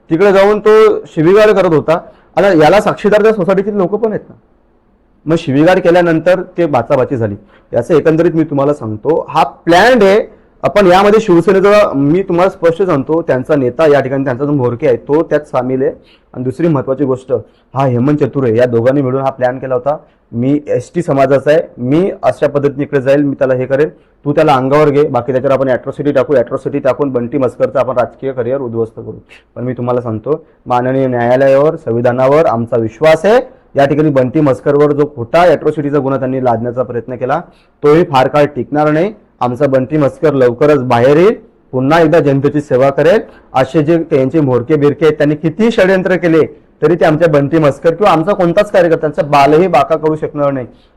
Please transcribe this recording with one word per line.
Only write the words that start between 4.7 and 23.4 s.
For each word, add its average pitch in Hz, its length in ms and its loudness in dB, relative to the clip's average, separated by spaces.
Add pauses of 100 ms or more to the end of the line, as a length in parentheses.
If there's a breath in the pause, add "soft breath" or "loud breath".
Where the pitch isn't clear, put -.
मग 156 140 0
शिवीगाळ 156 360 2
केल्यानंतर 175 640 0 (160)
ते 170 80 0
बाचाबाची 131 520 -2
झाली. 107 180 -4 (380 soft breath)
याचं 180 200 -2
एकंदरीत 160 400 2
मी 160 100 0
तुम्हाला 147 300 -2
सांगतो, 131 560 -4
हा - 140 0
प्लॅन्ड 208 600 2
आहे. 196 300 2 (300 soft breath)
आपण 202 240 2
यामध्ये 202 340 4
शिवसेनेचा, 196 760 2
मी 147 280 0
तुम्हाला 185 260 0
स्पष्ट 170 340 0
सांगतो, 160 380 -2
त्यांचा 143 340 -2
नेता 135 320 0
या 143 120 4
ठिकाणी, 135 240 -4
त्यांचा 135 220 -4
जो 147 60 -4
म्होरके 123 360 -2
आहे 120 100 2
तो 151 260 -2
त्यात 151 180 -2
सामील 131 400 -4
आहे. 147 100 -2 (420 soft breath)
आणि 127 100 -10
दुसरी 127 240 -4
महत्वाची 135 380 -2
गोष्ट, 127 280 -4 (420 soft breath)
हा 135 100 -2
हेमंत 131 320 0
चतुरे 131 400 -2
या 123 80 2
दोघांनी 123 360 0
मिळून 135 200 -2
हा 135 80 -2
प्लॅन 127 300 -4
केला 131 140 -6
होता. 139 240 -4 (340 soft breath)
मी 131 360 -2
एसटी 123 340 -6
समाजाचा 139 500 0
आहे, 160 100 2 (160)
मी 156 340 -2 (120)
अशा 127 240 -2
पद्धतीने 139 360 -2
इकडे 139 180 -2
जाईल, 139 200 2
मी 143 140 -2
त्याला 131 180 -2